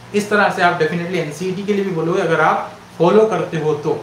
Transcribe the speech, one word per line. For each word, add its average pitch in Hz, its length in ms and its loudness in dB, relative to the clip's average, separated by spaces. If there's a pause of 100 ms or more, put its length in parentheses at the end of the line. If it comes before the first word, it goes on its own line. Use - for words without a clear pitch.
(140)
इस 208 160 0
तरह 202 200 2
से 185 120 -2
आप 170 180 2
definitely 170 360 -2
एनसीईटी 175 460 -4
के 202 120 -2
लिए 196 100 0
भी 190 60 -2
बोलोगे 170 320 -2
अगर 165 180 0
आप 127 300 0 (280)
फॉलो 202 280 6
करते 170 320 -4
हो 151 180 0
तो। 147 260 -4